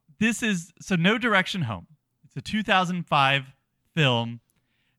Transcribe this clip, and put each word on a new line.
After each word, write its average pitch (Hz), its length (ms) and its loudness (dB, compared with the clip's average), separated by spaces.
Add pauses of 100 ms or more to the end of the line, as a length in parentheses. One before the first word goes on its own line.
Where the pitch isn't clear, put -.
(200)
This 220 240 0
is, 190 360 -2
so - 160 -4
No 185 220 2
Direction 202 460 0
Home. 107 240 -6 (360)
It's - 140 -20
a 135 40 -8
two 214 200 -4
thousand 185 460 0
five 139 480 0 (400)
film. 120 440 0 (600)